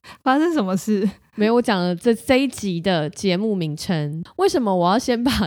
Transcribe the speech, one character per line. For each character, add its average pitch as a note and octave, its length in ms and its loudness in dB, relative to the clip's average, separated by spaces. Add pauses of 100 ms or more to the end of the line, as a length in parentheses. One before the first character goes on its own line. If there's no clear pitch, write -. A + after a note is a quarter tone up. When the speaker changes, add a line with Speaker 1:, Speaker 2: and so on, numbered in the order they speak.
(240)
Speaker 1:
发 C4+ 160 2
生 E4+ 120 2
什 C4 140 0
么 F#3 100 0
事？ G3+ 320 0 (280)
Speaker 2:
没 G#3 100 0
有， A3+ 80 2
我 A#3+ 80 4
讲 G#3+ 180 0
了 F3+ 160 0
这， A3+ 200 2
这 B3+ 220 2
一 C4+ 100 2
集 F#3 340 -6
的 E3 300 0
节 F3+ 260 -2
目 G#3+ 160 -2
名 D#3+ 240 -4
称。 D#3 460 -4 (140)
为 F#4+ 120 2
什 E4 100 0
么 G3+ 160 0
我 F3 160 2
要 G#3+ 60 4
先 A#3+ 260 -2
把 C4 80 0 (160)